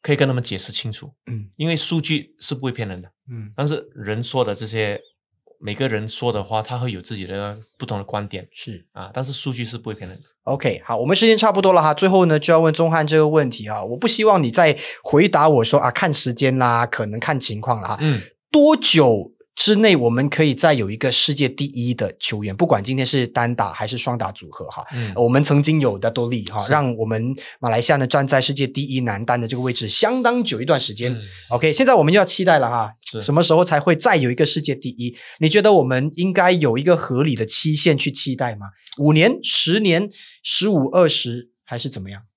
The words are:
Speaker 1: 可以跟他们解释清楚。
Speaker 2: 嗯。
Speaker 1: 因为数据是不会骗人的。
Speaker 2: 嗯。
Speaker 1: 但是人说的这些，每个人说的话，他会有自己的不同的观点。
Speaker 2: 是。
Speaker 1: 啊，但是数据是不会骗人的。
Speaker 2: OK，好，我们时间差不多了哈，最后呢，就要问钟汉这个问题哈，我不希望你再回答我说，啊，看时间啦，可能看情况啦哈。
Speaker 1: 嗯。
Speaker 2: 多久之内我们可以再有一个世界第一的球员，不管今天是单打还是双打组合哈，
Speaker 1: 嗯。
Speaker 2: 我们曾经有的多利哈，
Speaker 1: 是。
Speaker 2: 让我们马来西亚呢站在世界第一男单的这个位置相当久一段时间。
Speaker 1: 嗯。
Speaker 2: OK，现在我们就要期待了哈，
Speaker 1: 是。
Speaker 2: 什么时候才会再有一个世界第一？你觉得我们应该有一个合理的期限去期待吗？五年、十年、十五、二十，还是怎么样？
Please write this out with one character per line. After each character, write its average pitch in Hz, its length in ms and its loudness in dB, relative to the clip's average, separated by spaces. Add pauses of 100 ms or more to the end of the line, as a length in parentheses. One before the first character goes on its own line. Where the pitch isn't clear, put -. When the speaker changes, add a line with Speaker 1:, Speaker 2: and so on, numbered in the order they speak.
Speaker 1:
可 147 120 0
以 - 20 4
跟 135 120 2
他 135 60 -2
们 123 80 -2
解 101 160 -8
释 - 140 -10
清 - 180 -8
楚。 - 240 -14 (120)
Speaker 2:
嗯。 107 300 -12
Speaker 1:
因 156 120 -4
为 165 80 0
数 160 240 -2
据 156 400 -4
是 - 160 -6
不 127 60 -12
会 131 100 -4
骗 113 160 -8
人 90 140 -12
的。 92 100 -20 (180)
Speaker 2:
嗯。 110 260 -14
Speaker 1:
但 143 120 -2
是 - 260 -6
人 107 280 -6
说 127 220 -2
的 104 100 -4
这 107 140 -10
些， 104 320 -4 (600)
每 104 140 -10
个 135 140 -2
人 110 200 -4
说 120 240 -4
的 104 120 -4
话， 110 180 -4
他 123 160 -8
会 123 140 -6
有 92 80 -10
自 110 160 -12
己 95 100 -10
的 101 320 -10 (200)
不 - 80 -10
同 107 120 -8
的 98 60 -8
观 104 240 -8
点。 92 260 -12
Speaker 2:
是。 95 380 -16
Speaker 1:
啊， 98 220 -18
但 131 100 -6
是 135 80 -8
数 131 220 -6
据 120 100 -8
是 113 140 -10
不 - 100 -14
会 107 60 -8
骗 98 160 -14
人 95 100 -20
的。 - 60 -20 (180)
Speaker 2:
OK， 127 420 -2
好， 117 120 -4
我 123 80 -2
们 180 100 2
时 226 100 2
间 220 120 6
差 220 140 4
不 190 100 0
多 190 100 4
了 165 100 6
哈， 156 120 2
最 190 160 2
后 185 160 6
呢， 156 120 2
就 151 160 0
要 160 60 6
问 160 140 4
钟 165 180 2
汉 156 160 2
这 156 100 2
个 156 100 6
问 151 220 2
题 113 200 -10
哈， 107 140 -6
我 120 120 -6
不 220 120 -2
希 220 180 0
望 196 180 4
你 120 80 0
再 156 260 4 (240)
回 170 280 4
答 156 180 4
我 131 160 4
说， 139 160 2
啊， 131 100 2
看 175 220 -2
时 131 220 -4
间 131 240 0
啦， 120 280 2
可 117 200 -6
能 104 140 -8
看 139 200 -2
情 107 220 -6
况 117 200 -4
啦 95 80 -8
哈。 110 120 -6
Speaker 1:
嗯。 139 200 0 (300)
Speaker 2:
多 302 240 6
久 127 560 2 (240)
之 208 220 2
内 208 180 6
我 120 140 2
们 131 200 0
可 160 140 0
以 143 100 2
再 151 220 2
有 104 160 -2
一 110 60 -8
个 127 140 -2
世 - 220 0
界 135 160 0
第 143 160 -6
一 123 300 -4
的 101 240 -4
球 104 240 -6
员， 98 120 -6
不 165 120 0
管 101 160 2
今 127 120 -4
天 135 80 -2
是 123 240 0
单 120 280 -2
打 101 180 -4
还 107 140 -6
是 123 100 -6
双 120 180 -4
打 98 160 -6
组 90 200 -18
合 - 160 -14
哈， - 260 -14
Speaker 1:
嗯。 117 220 -6
Speaker 2:
我 120 120 2
们 135 160 4
曾 143 200 4
经 156 180 2
有 107 160 0
的 117 140 -2
多 120 180 -4
利 117 160 -4
哈， 104 160 -6
Speaker 1:
是。 107 100 -4
Speaker 2:
让 139 260 0
我 113 80 -2
们 113 280 -4 (260)
马 123 100 -4
来 113 120 0
西 135 100 0
亚 143 60 4
呢 131 80 0
站 139 220 0
在 135 120 2
世 143 140 0
界 139 140 -2
第 139 160 -6
一 131 160 -4
男 113 260 -4
单 120 160 0
的 113 60 -4
这 127 100 -6
个 123 60 -6
位 127 100 -2
置 110 160 -4
相 247 320 0
当 240 220 0
久 117 180 -4
一 127 40 -6
段 151 140 2
时 110 140 -6
间。 120 200 -4
Speaker 1:
嗯。 113 80 -8 (280)
Speaker 2:
OK， 135 240 2
现 262 120 2
在 254 100 6
我 165 80 6
们 156 100 4
就 208 60 6
要 185 60 4
期 185 200 -4
待 165 140 6
了 120 100 2
哈， 113 240 -4 (160)
Speaker 1:
是。 110 120 -8
Speaker 2:
什 143 120 -2
么 165 80 4
时 160 120 4
候 175 100 6
才 160 160 2
会 156 160 2
再 208 220 2
有 127 120 2
一 123 60 -2
个 151 100 2
世 147 160 0
界 143 140 -4
第 131 140 -10
一？ 120 260 -8 (240)
你 156 100 4
觉 202 120 4
得 214 120 6
我 160 100 6
们 131 320 -2
应 180 160 -2
该 185 200 4
有 143 260 2
一 139 60 -4
个 170 140 4
合 131 260 -2
理 147 120 0
的 110 100 -4
期 156 300 0
限 147 220 2
去 139 140 -4
期 131 240 -4
待 123 200 -6
吗？ 98 120 -16 (320)
五 151 140 4
年、 175 280 4
十 - 380 0
年、 196 320 0 (320)
十 - 260 0
五、 156 200 0
二 175 180 4
十， 120 420 -4 (140)
还 123 160 -12
是 131 100 -8
怎 120 100 -10
么 98 120 -14
样？ 101 120 -16 (140)